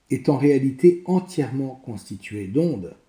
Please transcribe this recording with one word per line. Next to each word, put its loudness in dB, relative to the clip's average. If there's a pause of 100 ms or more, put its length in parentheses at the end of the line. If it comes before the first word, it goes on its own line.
est -4
en 4
réalité 4
entièrement -4
constitué -10
d'ondes. -2 (120)